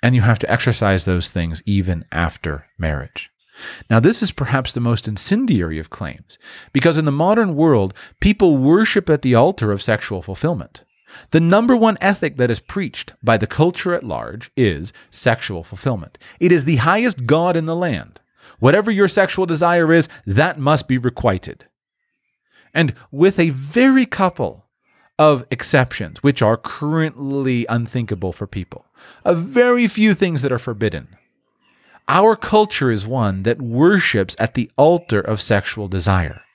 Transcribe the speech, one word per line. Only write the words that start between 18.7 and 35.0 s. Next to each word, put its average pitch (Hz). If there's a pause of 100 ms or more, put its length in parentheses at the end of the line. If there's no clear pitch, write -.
your 202
sexual 185
desire 170
is, 165 (180)
that 143
must 147
be 131
requited. 120 (1080)
And 156 (160)
with 185
a 165
very 240
couple 180 (520)
of 147
exceptions, 123
which 139
are 113
currently 139
unthinkable 113
for 101
people, - (380)
a -
very 247
few 214
things 170
that 135
are 120
forbidden, 101 (920)
our 202
culture 208
is 107
one 107
that 117
worships 123
at 113
the 120
altar 160